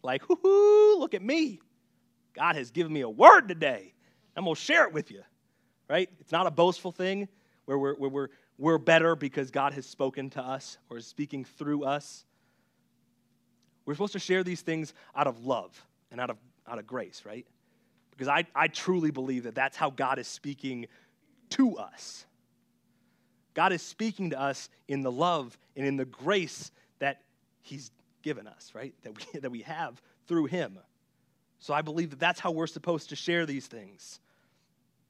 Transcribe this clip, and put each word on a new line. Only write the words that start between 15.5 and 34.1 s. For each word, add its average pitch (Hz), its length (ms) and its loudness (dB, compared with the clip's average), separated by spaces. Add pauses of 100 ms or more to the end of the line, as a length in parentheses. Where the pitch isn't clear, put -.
and 120 100 -10
out 123 80 -4
of, 113 80 -10 (300)
out 117 120 -12
of 107 80 -16
grace, 113 380 -12
right? 107 200 -16 (640)
Because 131 160 -10
I, 156 180 0 (100)
I 151 120 2
truly 165 440 -2
believe 131 320 -6
that 117 120 -12
that's 135 200 -4
how 156 140 -2
God 131 300 -2
is 120 80 -12
speaking 127 600 -10 (640)
to 247 260 2
us. - 480 -16 (1300)
God 180 200 2
is 170 80 -4
speaking 202 500 -6
to 131 80 -6
us 139 300 -4 (180)
in 139 140 -4
the 131 100 -2
love 143 460 0 (180)
and 139 100 -4
in 139 120 0
the 131 80 -2
grace 151 640 -4 (280)
that 139 220 -4 (400)
he's 139 300 -16 (300)
given 120 260 -8
us, - 260 -20
right? 120 200 -14 (100)
That 110 120 -16
we, - 240 -14
<laughs> - 0 -
that 131 120 -6
we 117 100 -10
have 151 400 -6 (260)
through 165 180 4
him. 123 340 -2 (800)
So - 140 -6
I 147 80 2
believe 156 300 -4
that 135 80 -16
that's 170 200 0
how 180 120 -2
we're 160 160 -2
supposed 160 420 -6
to 147 60 -12
share 170 300 0
these 139 220 -8
things. 101 520 -20 (920)